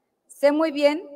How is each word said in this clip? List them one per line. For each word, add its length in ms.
Sé 260
muy 200
bien 440